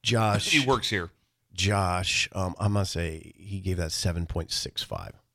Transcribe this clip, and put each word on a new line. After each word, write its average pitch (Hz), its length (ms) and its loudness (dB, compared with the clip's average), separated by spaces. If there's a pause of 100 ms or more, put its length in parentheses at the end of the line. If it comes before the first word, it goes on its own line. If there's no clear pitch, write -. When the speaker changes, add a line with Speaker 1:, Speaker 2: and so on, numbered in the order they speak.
Speaker 1:
Josh. 110 460 2
Speaker 2:
<laughs> - 20 6
He 147 120 6
works 127 240 2
here. 90 220 -2 (420)
Speaker 1:
Josh, 92 800 2
um, 92 280 -2
I'm 101 140 2
gonna 101 120 2
say 82 500 -6
he 98 240 -8
gave 92 180 -2
that 82 140 -2
seven 87 340 -2
point - 260 -4
six - 320 -4
five. - 280 -10 (220)